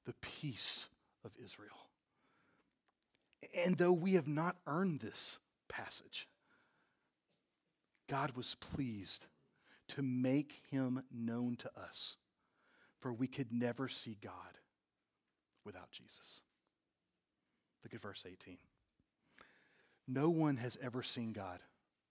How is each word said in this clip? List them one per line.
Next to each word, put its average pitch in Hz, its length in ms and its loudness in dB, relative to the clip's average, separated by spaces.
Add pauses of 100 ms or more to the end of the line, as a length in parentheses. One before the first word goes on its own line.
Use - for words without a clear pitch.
the 123 160 -8
peace - 640 -2 (360)
of 117 140 -12
Israel. - 540 -16 (1700)
And 180 120 6
though 175 140 8
we 180 220 6
have 160 140 6
not 160 300 2 (100)
earned 160 320 2
this - 400 -4 (280)
passage, - 600 -6 (1800)
God 135 260 0
was 120 200 -2
pleased 113 680 -4 (640)
to - 120 -4
make 131 680 4
him 131 420 2
known 120 460 0
to - 200 -8
us, - 400 -4 (840)
for 131 140 -4
we 123 140 2
could 131 240 -4
never 120 360 2
see 113 340 -6
God 90 360 -12 (1080)
without 92 260 -12
Jesus. - 500 -12 (1400)
Look 113 100 -14
at 120 80 -12
verse 98 240 -10
eighteen. 92 340 -16 (1500)
"No 135 220 4
one 156 280 6
has 120 240 -2
ever 123 220 -2
seen 117 300 -2
God, 95 280 -6 (500)